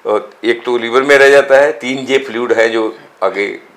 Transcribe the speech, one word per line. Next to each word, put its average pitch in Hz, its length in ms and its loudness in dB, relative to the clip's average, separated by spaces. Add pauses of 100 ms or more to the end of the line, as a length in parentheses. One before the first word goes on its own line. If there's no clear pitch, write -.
(440)
एक 117 220 -2
तो 123 120 -2
लीवर 117 240 -2
में 143 160 2
रह 139 120 6
जाता 139 260 4
है, 143 160 4
तीन 131 260 -8
ये 131 200 -2
फ्लूइड 120 360 -4
हैं 113 180 2
जो 110 260 -4 (260)
आगे 98 360 -6 (180)